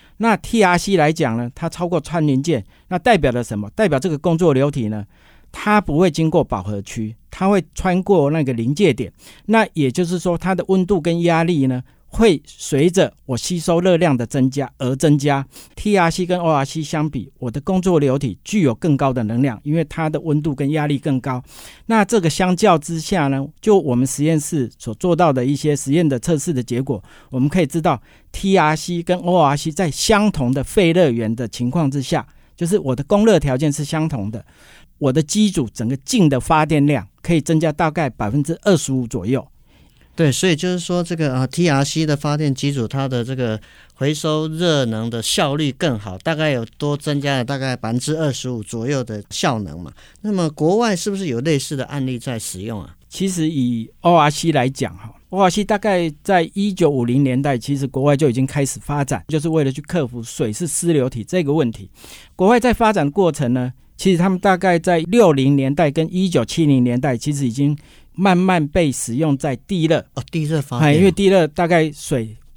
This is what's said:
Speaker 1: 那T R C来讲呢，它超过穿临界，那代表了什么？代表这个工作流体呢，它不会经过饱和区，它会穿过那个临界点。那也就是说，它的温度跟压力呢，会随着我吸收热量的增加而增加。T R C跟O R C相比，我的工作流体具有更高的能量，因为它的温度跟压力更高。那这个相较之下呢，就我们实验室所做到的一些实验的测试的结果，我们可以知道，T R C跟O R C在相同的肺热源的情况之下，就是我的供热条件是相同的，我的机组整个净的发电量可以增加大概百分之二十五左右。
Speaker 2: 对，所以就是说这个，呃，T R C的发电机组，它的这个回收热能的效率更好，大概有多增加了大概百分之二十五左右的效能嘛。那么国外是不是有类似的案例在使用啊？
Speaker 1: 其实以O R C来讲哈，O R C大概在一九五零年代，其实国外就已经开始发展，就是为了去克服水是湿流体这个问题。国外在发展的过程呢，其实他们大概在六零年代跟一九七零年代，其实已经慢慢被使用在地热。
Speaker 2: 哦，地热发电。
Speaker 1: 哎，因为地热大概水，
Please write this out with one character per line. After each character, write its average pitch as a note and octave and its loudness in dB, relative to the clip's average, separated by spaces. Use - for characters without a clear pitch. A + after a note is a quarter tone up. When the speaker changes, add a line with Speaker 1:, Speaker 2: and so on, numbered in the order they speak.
Speaker 1:
那 G#3+ 2
T A3+ 0
R F3 4
C F#3+ 0
来 D#3 4
讲 B2 -2
呢， A#2+ -6
它 E3 -8
超 F3 -6
过 E3+ -2
穿 D#3+ -2
临 C3+ 2
界， C#3+ -2
那 F#3 -4
代 A3+ 4
表 C#3 2
了 A#2+ -2
什 A2 -6
么？ G#2 -6
代 A3 2
表 C#3+ 2
这 F#3 -2
个 D3+ -2
工 E3 0
作 D#3+ 4
流 C#3 2
体 B2 -4
呢， G#2+ -6
它 G#3+ 2
不 D3 -2
会 F3+ 4
经 D#3+ 0
过 D#3+ 2
饱 G#2 -4
和 G2+ -6
区， A2 -8
它 F#3+ -2
会 G3 2
穿 F#3 -2
过 E3 4
那 D#3+ 0
个 C3 -2
临 A#2 -2
界 E3 4
点。 A2 -6
那 A3 2
也 C#3 0
就 F3+ -2
是 F3 -2
说， E3+ -2
它 F#3 -2
的 G3 -2
温 F#3+ 2
度 F#3+ 2
跟 E3+ -2
压 E3 2
力 D3+ 2
呢， B2+ -2
会 G#3+ 2
随 D3 0
着 F3+ 2
我 B2 -4
吸 F3 -6
收 E3+ 0
热 F3+ 4
量 D#3+ 2
的 A#2 -4
增 C3 0
加 C3+ -6
而 C3 -2
增 D3+ 4
加。 C#3 -2
T G#3 0
R E3+ 4
C F3+ -4
跟 F3+ -2
O E3 2
R C#3 2
C - -8
相 D3+ -4
比， B2 -8
我 B2 -6
的 C3+ -8
工 F#3 0
作 F3 4
流 C#3 4
体 A#2 -4
具 G#3 0
有 B2 4
更 D3+ 2
高 C3+ 0
的 A#2+ -2
能 A2+ 0
量， C3 0
因 D3 -2
为 E3 0
它 D#3 -4
的 D#3 -4
温 D3+ 0
度 D3+ -2
跟 C#3 -2
压 D3+ 0
力 D3 0
更 C3+ -2
高。 B2+ -6
那 A3 2
这 G#3+ 2
个 E3 2
相 F3+ 0
较 F3+ 4
之 E3 -6
下 D#3 0
呢， C#3 -2
就 G#3 4
我 C3 0
们 B2+ 2
实 C#3+ -4
验 D#3 2
室 D3 -2
所 - -10
做 F3 0
到 E3 4
的 B2+ 0
一 C#3+ 0
些 D3 0
实 C#3 -2
验 E3+ 4
的 C3 0
测 E3+ 0
试 F3 -4
的 B2+ -2
结 A#2+ -4
果， C3 -6
我 C3 -4
们 C3+ 2
可 F3+ 0
以 D#3 2
知 E3 -4
道 D3+ 0
，T F#3+ 0
R D#3 4
C E3+ -6
跟 F3+ -2
O F3 2
R C#3+ 4
C D#3 -4
在 E3+ -2
相 G#3 2
同 C3 -2
的 C3+ -2
肺 F3 2
热 E3 4
源 A2+ -2
的 A#2+ -6
情 B2 -4
况 D#3 0
之 C#3 -2
下， B2+ -4
就 E3+ -4
是 G3 2
我 C3 -2
的 C3+ -6
供 G#3 2
热 G3+ 6
条 C3+ 0
件 D3 0
是 D3 -6
相 D#3 -2
同 A2 -6
的， A2 -10
我 C#3 0
的 C3 2
机 G#3 0
组 D#3 -2
整 A2 -6
个 C3 -4
净 F#3+ 2
的 C3 2
发 D#3 2
电 D3 2
量 C3+ 0
可 E3+ 0
以 D#3 4
增 D#3+ 0
加 D#3 2
大 D#3 -2
概 D3+ -2
百 G#2+ -6
分 C#3 0
之 E3 -4
二 F#3 4
十 C3+ -4
五 B2+ -2
左 G#2+ -8
右。 B2+ -2
Speaker 2:
对， D3+ 4
所 F#3 0
以 E3 4
就 F3+ -4
是 F3+ -2
说 F3 -4
这 F3 -6
个， D3+ -2
呃 B2+ 0
，T E3+ 0
R C#3 2
C D#3 -2
的 D3+ 0
发 D3 -2
电 D3 0
机 C#3 -2
组， B2+ -4
它 C3+ -4
的 B2 -4
这 B2+ -8
个 A2+ -4
回 C#3+ -2
收 D#3 -2
热 D#3 0
能 A2+ -4
的 A#2 -6
效 C#3 0
率 D3 -2
更 C3 -2
好， F#2+ -10
大 D#3+ -4
概 D#3 0
有 A#2+ -2
多 D3 -2
增 C#3+ -4
加 C#3 -2
了 B2 -2
大 C#3 -4
概 C3 -4
百 A2+ -6
分 B2 -2
之 D3+ -4
二 D#3 -2
十 B2+ -8
五 A#2 -8
左 A2+ -8
右 C3+ -2
的 G#2 -10
效 C#3 -2
能 E2+ -8
嘛。 F2 -14
那 G#3+ -4
么 F3+ 0
国 D#3+ 0
外 A3+ 0
是 F#3+ -6
不 G3 -4
是 F#3+ -6
有 A#2+ -4
类 D3 0
似 C#3+ -6
的 C3 -6
案 C#3 -6
例 B2+ -6
在 A#2+ -8
使 F2+ -10
用 A2 -8
啊？ - -16
Speaker 1:
其 - -4
实 E3+ -2
以 B2 -2
O F3 4
R D3+ 6
C D#3+ -2
来 C3 0
讲 A#2 -6
哈 A2 -18
，O F#3+ -4
R F#3 4
C G3+ -2
大 G#3 -2
概 F3+ 0
在 F3+ 0
一 G3+ -2
九 F3+ 2
五 C3 2
零 B2+ 2
年 C3 0
代， C#3 0
其 C#3+ -4
实 C3+ -4
国 C3 -4
外 C#3+ 4
就 C#3 2
已 A#2 0
经 C3 0
开 C#3+ -2
始 - -4
发 D3 -4
展， A#2 -6
就 D3+ -2
是 D#3+ -2
为 D#3+ 2
了 C3+ 0
去 D3 -10
克 D#3+ -4
服 A#2+ -10
水 A2+ -4
是 E3+ -6
湿 E3+ -2
流 C3 2
体 A2+ -8
这 F3+ -2
个 C#3 0
问 D3 2
题。 G2 -16
国 F#3 2
外 A#3+ 6
在 B3 2
发 G#3+ 2
展 F3 2
的 C#3+ 0
过 F3+ 2
程 C3 -2
呢， B2+ -2
其 F#3+ 2
实 E3 2
他 F#3 2
们 F#3 0
大 F#3 2
概 F3+ 2
在 E3+ 2
六 F#3+ 6
零 C3+ 2
年 C3+ 0
代 D#3 2
跟 D#3+ 0
一 F#3 0
九 C3 2
七 E3 0
零 C3+ 4
年 B2 0
代， C3+ -2
其 D3 -4
实 C#3 -2
已 A#2 -2
经 C#3+ 0
慢 F#3 2
慢 F3+ 2
被 D#3 0
使 A#2 -6
用 D3 2
在 C3+ -4
地 E3 -2
热。 D#3 4
Speaker 2:
哦， - -8
地 E3 -4
热 D3+ 0
发 - -6
电。 D3+ 4
Speaker 1:
哎， C#3+ 6
因 E3 6
为 G3 6
地 G3 0
热 F#3 6
大 F3 -2
概 D#3+ 2
水， A2+ -6